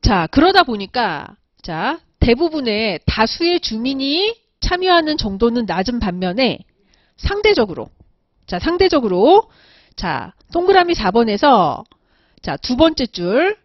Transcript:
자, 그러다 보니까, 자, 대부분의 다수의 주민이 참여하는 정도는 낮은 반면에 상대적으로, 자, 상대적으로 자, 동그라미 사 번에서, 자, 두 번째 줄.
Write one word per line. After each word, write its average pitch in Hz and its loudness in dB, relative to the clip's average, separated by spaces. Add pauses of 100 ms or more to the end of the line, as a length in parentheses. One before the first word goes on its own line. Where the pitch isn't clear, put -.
자, 180 0
그러다 359 4
보니까, 202 -6 (260)
자, 202 -4 (180)
대부분의 240 0
다수의 339 0
주민이 269 -4 (180)
참여하는 349 0
정도는 226 0
낮은 190 -2
반면에 185 -2 (580)
상대적으로, 302 0 (560)
자, 180 -6
상대적으로 320 2 (460)
자, 147 -6 (200)
동그라미 349 2
사 208 -2
번에서, 214 2 (560)
자, - -8
두 - -4
번째 311 2
줄. 240 -2